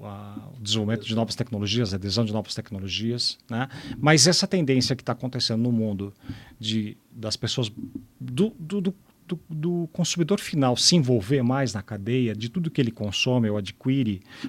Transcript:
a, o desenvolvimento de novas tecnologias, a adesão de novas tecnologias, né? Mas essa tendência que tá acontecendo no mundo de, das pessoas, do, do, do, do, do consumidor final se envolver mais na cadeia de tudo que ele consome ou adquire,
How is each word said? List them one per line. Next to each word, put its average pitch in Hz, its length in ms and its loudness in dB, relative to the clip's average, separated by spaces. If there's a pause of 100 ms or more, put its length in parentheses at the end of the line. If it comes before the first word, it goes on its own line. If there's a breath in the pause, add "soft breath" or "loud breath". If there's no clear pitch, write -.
a, 104 520 -14
o 117 40 -14
desenvolvimento 107 440 0
de 110 80 -4
novas 113 220 0
tecnologias, 104 580 -2
a 98 40 -2
adesão 101 260 0
de 107 80 0
novas 107 240 -4
tecnologias, 98 840 -4 (120)
né? 120 180 -2 (320 loud breath)
Mas 147 260 8
essa 185 220 4
tendência 135 480 2
que - 80 -16
tá - 80 -4
acontecendo 117 500 -2
no 123 100 2
mundo 101 420 0 (440 loud breath)
de, 110 400 -2 (140)
das 107 240 -6
pessoas, 117 340 -2 (500)
do, 131 380 -2
do, 180 240 -4
do, 185 140 0 (320)
do, 170 120 -6 (100)
do 165 420 -2
consumidor 175 480 0
final 127 380 2
se - 180 4
envolver 127 480 4
mais 131 300 2
na 104 100 -6
cadeia 113 500 -2
de 107 140 -6
tudo 160 240 -2
que - 80 -2
ele 123 100 2
consome 110 600 0
ou 104 80 0
adquire, 107 640 -2 (280 loud breath)